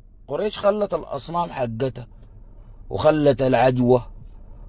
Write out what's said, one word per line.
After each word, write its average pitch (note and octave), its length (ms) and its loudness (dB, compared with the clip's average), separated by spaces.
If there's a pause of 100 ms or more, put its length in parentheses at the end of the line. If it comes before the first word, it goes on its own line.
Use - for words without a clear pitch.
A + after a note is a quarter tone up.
(280)
قريش F#3 300 -6
خلت G3+ 360 0
الأصنام E3 560 -6
حقتها، B2 560 -6 (840)
وخلت D3 520 4
العجوة، B2+ 640 4 (640)